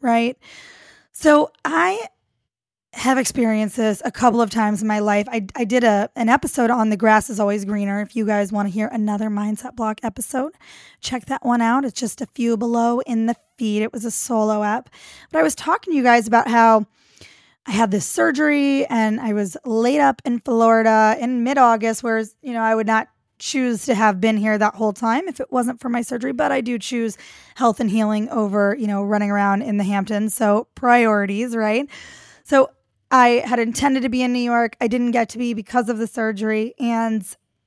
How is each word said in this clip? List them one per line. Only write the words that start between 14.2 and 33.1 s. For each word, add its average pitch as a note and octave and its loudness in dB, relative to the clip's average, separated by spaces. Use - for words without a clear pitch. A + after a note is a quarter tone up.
ep. G#3+ -4
But D#4 -2
I D#4+ 4
was D#4+ 0
talking F4 -4
to D4+ 2
you C4 2
guys A#3+ 4
about A#3 2
how A3+ 6
I C4 -6
had G#3 2
this F#3+ 0
surgery C#4+ 2
and A3 0
I A3 -4
was G3+ -4
laid A#3+ 2
up C#4 2
in A#3+ -2
Florida A3+ 4
in A#3+ -2
mid-August, A#3 2
where, A3 -2
you B3+ -10
know, A3+ -4
I A3+ 0
would A3 0
not A3 0
choose B3 -2
to B3+ 0
have G3+ 2
been A3 2
here G#3+ 0
that F#3+ 0
whole G#3 -2
time B3 -2
if C#4 -8
it - -10
wasn't B3 -2
for B3 -6
my A#3+ -2
surgery, B3 -6
but C#4+ 0
I C4+ 0
do A#3+ -4
choose A3+ -6
health A#3+ 0
and A3+ 0
healing G#3+ 0
over, G#3 0
you A3 -4
know, G3+ -2
running G3+ 0
around G3+ 2
in G#3+ -2
the G3+ 0
Hamptons. G3+ -2
So G#3+ 2
priorities, A3+ 2
right? A3+ -2
So C4+ 2